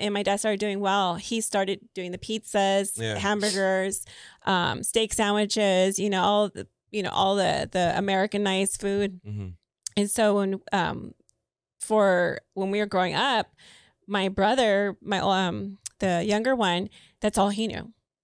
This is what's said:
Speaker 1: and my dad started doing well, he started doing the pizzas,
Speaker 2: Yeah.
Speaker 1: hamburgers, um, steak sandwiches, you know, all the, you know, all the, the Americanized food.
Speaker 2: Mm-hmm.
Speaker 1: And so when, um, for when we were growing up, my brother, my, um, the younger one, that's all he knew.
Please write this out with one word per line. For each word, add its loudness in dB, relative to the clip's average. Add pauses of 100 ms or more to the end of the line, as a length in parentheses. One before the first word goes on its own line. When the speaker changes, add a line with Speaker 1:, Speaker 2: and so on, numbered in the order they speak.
Speaker 1:
and -2
my -2
dad 2
started -2
doing -4
well, 0
he -4
started -2 (140)
doing -8
the -10
pizzas, 0
Speaker 2:
Yeah. -2
Speaker 1:
hamburgers, 0 (400)
um, 0
steak -2
sandwiches, 2
you 0
know, 2
all 4
the, -12 (240)
you -4
know, -4
all 2
the, 0
the 0
Americanized 0
food. -4
Speaker 2:
Mm-hmm. -8 (500)
Speaker 1:
And 0
so 4
when, 0 (100)
um, -2 (680)
for 4 (140)
when -4
we 0
were 0
growing 0
up, 0 (600)
my 0
brother, 2
my, -4
um, 0 (220)
the 0
younger 0
one, 0 (320)
that's 0
all 4
he -4
knew. -10 (320)